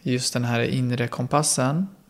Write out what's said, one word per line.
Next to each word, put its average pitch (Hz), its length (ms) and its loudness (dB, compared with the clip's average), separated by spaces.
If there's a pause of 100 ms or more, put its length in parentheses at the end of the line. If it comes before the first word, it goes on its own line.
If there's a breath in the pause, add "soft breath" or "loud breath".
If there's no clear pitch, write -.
just 127 300 -2
den 123 120 0
här 120 160 2
inre 123 480 0
kompassen. 143 800 0 (220)